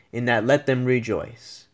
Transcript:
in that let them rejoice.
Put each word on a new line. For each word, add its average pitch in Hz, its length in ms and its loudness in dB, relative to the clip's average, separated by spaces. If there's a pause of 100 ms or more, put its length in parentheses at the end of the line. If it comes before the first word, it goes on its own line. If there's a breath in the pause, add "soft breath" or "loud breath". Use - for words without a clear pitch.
(120 soft breath)
in 120 140 -6
that 117 200 2
let 143 200 2
them 127 180 0
rejoice. 113 920 -4